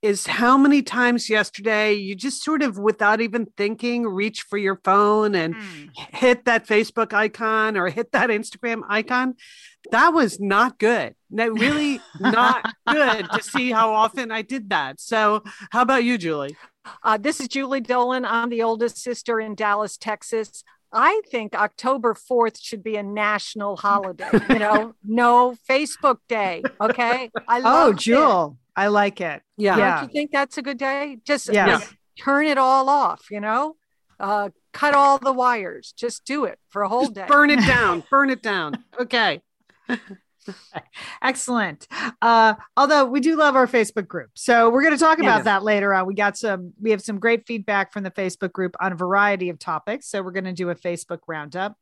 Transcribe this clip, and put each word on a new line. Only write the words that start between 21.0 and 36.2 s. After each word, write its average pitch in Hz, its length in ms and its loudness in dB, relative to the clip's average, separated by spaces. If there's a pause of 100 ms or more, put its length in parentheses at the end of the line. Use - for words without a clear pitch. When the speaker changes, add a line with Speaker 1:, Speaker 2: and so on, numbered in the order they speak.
Speaker 3:
think 220 240 -6
October 226 640 -2
fourth 233 440 -2
should 214 240 -14
be 220 120 -6
a 202 80 -4
national 208 720 -4
holiday, 202 520 -2 (200)
you 240 80 4
know, 214 420 0
Speaker 1:
<laughs> - 60 -20
Speaker 3:
no 240 500 4 (140)
Facebook 285 480 0 (100)
day. 196 360 -4 (180)
Okay. 240 480 -2 (180)
I 240 120 2
Speaker 2:
Oh, - 40 -4
Speaker 3:
love 277 300 6
it. 185 60 -4
Speaker 2:
Jewel. 214 580 2 (160)
I 196 140 0
like 202 320 2
it. 160 220 -6 (160)
Speaker 1:
Yeah. 202 180 2
Speaker 3:
Don't - 40 4
Speaker 2:
Yeah. 180 240 2
Speaker 3:
you 254 40 -10
think 294 240 -6
that's 277 260 -2
a 294 40 -8
good 262 160 -8
day? 277 480 -6
Just, - 260 -4
Speaker 2:
Yes. 190 300 4
Speaker 3:
just - 120 -18 (240)
turn 277 280 0
it 285 120 0
all 262 300 4
off, 262 420 0
you 208 120 -10
know, 254 340 -4 (420)
uh, 202 320 -4 (220)
cut 294 240 0
all 277 220 6
the 262 160 0
wires, 247 640 -2
just - 260 -8